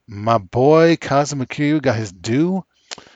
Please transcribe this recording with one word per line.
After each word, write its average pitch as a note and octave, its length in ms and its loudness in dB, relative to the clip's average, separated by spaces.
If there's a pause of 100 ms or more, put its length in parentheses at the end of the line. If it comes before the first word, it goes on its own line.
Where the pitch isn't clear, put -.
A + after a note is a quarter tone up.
my G#2+ 300 -2
boy D3+ 580 2
Kazuma C#3 500 -2
Kiryu D3 360 -2
got B2+ 160 0
his G#2+ 160 -8
due, C#3+ 500 -2 (520)